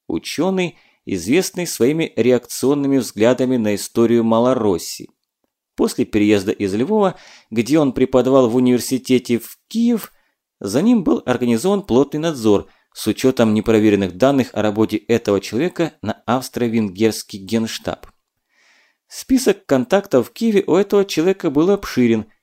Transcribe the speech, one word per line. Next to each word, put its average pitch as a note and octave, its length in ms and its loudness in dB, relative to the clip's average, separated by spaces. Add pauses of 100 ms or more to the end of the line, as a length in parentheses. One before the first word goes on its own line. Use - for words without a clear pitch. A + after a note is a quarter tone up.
ученый, F3 720 -4 (260)
известный D#3 600 -2
своими D3+ 500 -2
реакционными C3+ 840 0
взглядами B2+ 600 0
на G#2+ 160 0
историю A#2 500 0
Малороссии. A2+ 880 0 (640)
После G#3 300 -2
переезда G#2 460 2
из G2 220 -4
Львова, F#3 420 0 (340)
где A#2+ 280 0
он C#3+ 140 2
преподавал C3 560 2
в A2+ 80 0
университете, B2 840 0
в - 200 -16 (100)
Киев, A#3 440 -2 (460)
за G#2 220 -2
ним A3 240 2
был - 220 0
организован B2 560 0
плотный C#3 380 0
надзор – A2+ 480 0 (260)
с - 120 -10
учетом A2+ 480 0
непроверенных G#2 600 2
данных C3 360 2
о G#2 100 -4
работе G#2+ 340 -2
этого G#2 440 0
человека E3 640 -4
на G#2+ 240 -8
австро-венгерский A2 1120 -2
генштаб. G#2+ 680 -6 (1000)
Список - 600 -2
контактов C3+ 640 0
в - 40 -20
Киеве A3 340 0
у - 80 2
этого G3+ 300 2
человека F#3 460 -2
был D3+ 200 2
обширен, A#2+ 560 0 (160)